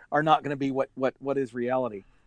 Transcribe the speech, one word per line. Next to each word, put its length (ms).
are 120
not 200
gonna 140
be 140
what, 240
what, 240
what 180
is 160
reality. 520